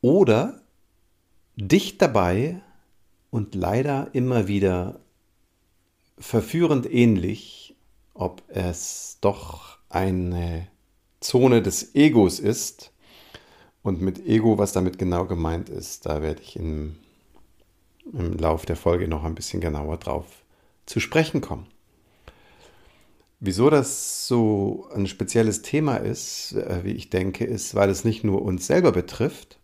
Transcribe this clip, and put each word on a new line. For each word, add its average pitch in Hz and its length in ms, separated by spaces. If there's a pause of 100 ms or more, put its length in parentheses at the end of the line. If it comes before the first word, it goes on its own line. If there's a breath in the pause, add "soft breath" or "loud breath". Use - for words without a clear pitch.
Oder 151 560 (920)
dich 107 420
dabei 120 640 (680)
und 113 240
leider 131 580
immer 123 340
wieder 95 520 (1200)
verführend 143 680
ähnlich, 110 920 (380)
ob - 340
es - 760
doch - 580 (100)
eine 90 800 (540)
Zone 123 420
des - 320
Egos 123 440
ist. - 520 (920 loud breath)
Und 92 180
mit 92 280
Ego, 110 320
was 101 140
damit 92 260
genau 90 260
gemeint 82 440
ist, - 360
da 76 160
werde 76 200
ich - 140
im, 78 420 (1160 soft breath)
im 87 240
Lauf 80 300
der 82 80
Folge 87 320
noch 80 160
ein 80 100
bisschen - 260
genauer 78 380
drauf - 460 (420)
zu - 140
sprechen 156 420
kommen. - 260 (1700 soft breath)
Wieso 98 300
das - 580
so 107 680
ein 98 140
spezielles 110 540
Thema 143 360
ist, - 560
äh, 90 300
wie 98 100
ich - 160
denke, 92 340
ist, 113 320
weil 101 140
es 95 160
nicht 113 180
nur 98 180
uns 92 240
selber 170 260
betrifft - 720